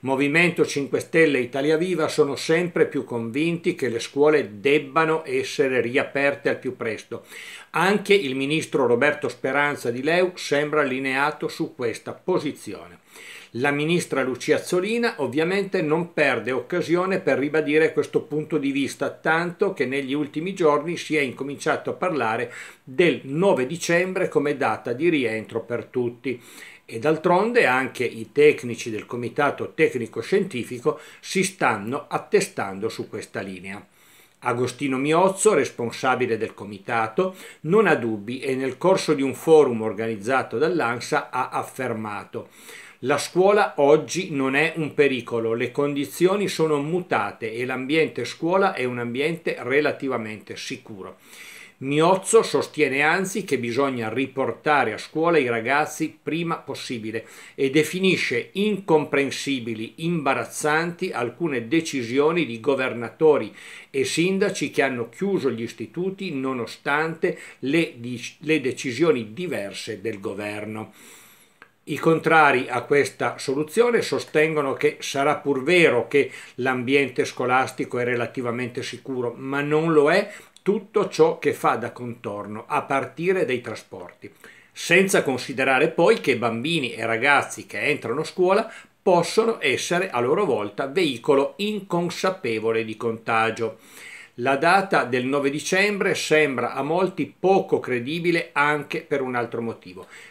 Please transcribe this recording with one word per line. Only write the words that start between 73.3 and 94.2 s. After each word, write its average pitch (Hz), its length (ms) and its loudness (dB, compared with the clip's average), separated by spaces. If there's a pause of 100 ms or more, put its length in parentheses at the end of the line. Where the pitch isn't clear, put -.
soluzione 220 600 2
sostengono 151 720 0
che 147 300 0
sarà 143 340 2
pur 135 280 -2
vero 143 440 6
che 135 240 2 (240)
l'ambiente 127 720 0
scolastico 127 720 -2
è 123 60 0
relativamente 120 800 -4
sicuro, 123 520 -6
ma 135 240 -6
non 151 320 2
lo 147 180 8
è 202 220 2 (320)
tutto 208 460 0
ciò 165 300 4
che 143 120 0
fa 131 240 0
da 117 160 -6
contorno, 107 720 -10
a 147 180 -2
partire 156 600 -2
dai 127 160 -2
trasporti. 98 720 -14 (400)
Senza 190 500 4
considerare 131 680 0
poi 202 320 2
che 127 160 2
bambini 120 560 -2
e 113 120 -6
ragazzi 113 600 0
che 104 160 -8
entrano 127 400 -2
a - 20 -4
scuola 190 480 0 (300)
possono 202 580 2
essere 165 500 0
a 120 120 -2
loro 165 240 2
volta 110 420 -2
veicolo 139 720 0
inconsapevole 175 1300 -2
di 110 100 -8
contagio. 113 840 -2 (580)